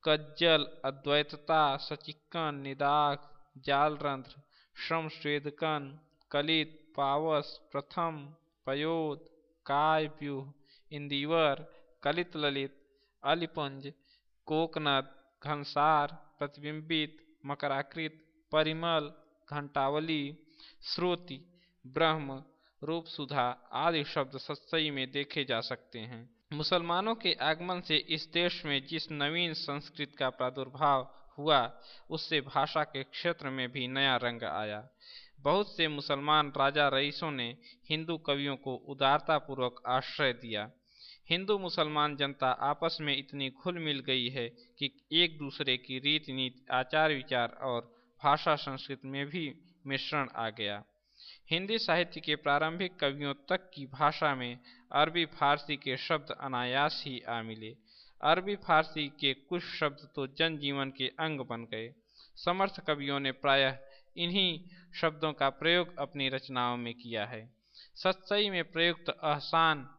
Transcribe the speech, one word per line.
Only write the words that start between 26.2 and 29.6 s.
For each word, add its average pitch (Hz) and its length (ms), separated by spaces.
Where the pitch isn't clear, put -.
मुसलमानों 170 640
के 202 180
आगमन 175 480
से 160 160
इस 156 300
देश 170 380
में 139 220
जिस 156 240
नवीन 156 440
संस्कृति 143 640